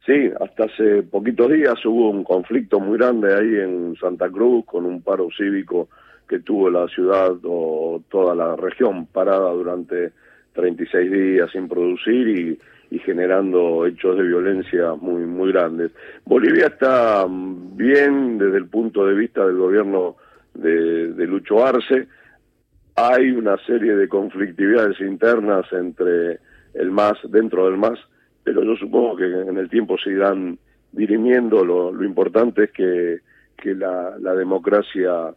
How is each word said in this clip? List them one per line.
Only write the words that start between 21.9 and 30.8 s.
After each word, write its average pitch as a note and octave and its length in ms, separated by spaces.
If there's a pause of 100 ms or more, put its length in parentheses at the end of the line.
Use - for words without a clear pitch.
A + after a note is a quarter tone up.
Hay B2+ 340
una G#2+ 260 (100)
serie A2+ 280
de G2 140
conflictividades G2 920
internas G#2 720
entre F2 680 (360)
el E2+ 160
mas, G#2 240 (140)
dentro F#2+ 380
del F#2+ 100
mas, A2+ 220 (440)
pero - 220
yo A2 120
supongo A2+ 400
que F#2 80
en F#2 340
el F#2 100
tiempo G#2 300
se G2+ 120
irán F#2+ 480 (320)